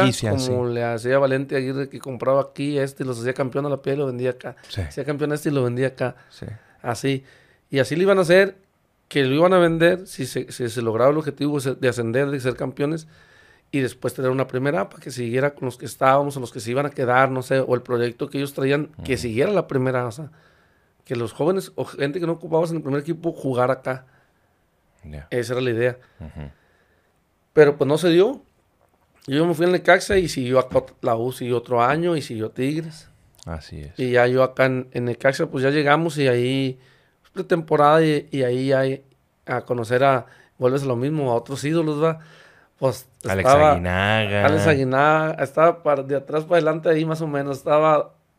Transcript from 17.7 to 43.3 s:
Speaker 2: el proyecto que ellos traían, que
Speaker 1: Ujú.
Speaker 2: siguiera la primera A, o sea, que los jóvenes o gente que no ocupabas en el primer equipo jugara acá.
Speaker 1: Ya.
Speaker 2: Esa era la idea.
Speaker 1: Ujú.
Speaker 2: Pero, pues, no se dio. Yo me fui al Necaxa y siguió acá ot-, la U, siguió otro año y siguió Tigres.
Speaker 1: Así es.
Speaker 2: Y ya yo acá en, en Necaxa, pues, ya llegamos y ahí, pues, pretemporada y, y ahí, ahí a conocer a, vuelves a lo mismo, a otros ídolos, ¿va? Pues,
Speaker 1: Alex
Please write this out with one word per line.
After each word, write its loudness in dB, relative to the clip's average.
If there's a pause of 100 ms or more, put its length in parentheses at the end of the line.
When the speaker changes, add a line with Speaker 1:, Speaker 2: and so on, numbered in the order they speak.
Speaker 2:
el -2
proyecto -4
que -6
ellos -6
traían, 0 (160)
que -2
Speaker 1:
Ujú. -6
Speaker 2:
siguiera 0
la 0
primera 0
A, -4
o -8
sea, -14 (720)
que -8
los -4
jóvenes -2
o -6
gente -6
que -4
no -4
ocupabas -2
en -4
el -6
primer -2
equipo -6
jugara 0
acá. -8 (960)
Speaker 1:
Ya. -16
Speaker 2:
Esa -4
era -2
la -2
idea. 0 (220)
Speaker 1:
Ujú. -14 (1040)
Speaker 2:
Pero, 6
pues, 0
no 2
se 2
dio. 2 (840)
Yo 0
me 0
fui 0
al 2
Necaxa 4
y 0
siguió 0
acá 2
ot-, -6
la 0
U, -2
siguió -2
otro 0
año 2
y -4
siguió -6
Tigres. -6 (360)
Speaker 1:
Así -12
es. -16
Speaker 2:
Y -2
ya 6
yo 2
acá 2
en, -2
en -4
Necaxa, 0
pues, -4
ya 2
llegamos 2
y 2
ahí, 0 (420)
pues, -20
pretemporada 2
y, 0
y -2
ahí, 0
ahí 0 (420)
a -4
conocer 0
a, 2 (320)
vuelves 2
a -4
lo 0
mismo, -2
a 2
otros -4
ídolos, 0
¿va? 0 (580)
Pues, -2 (220)
Speaker 1:
Alex 2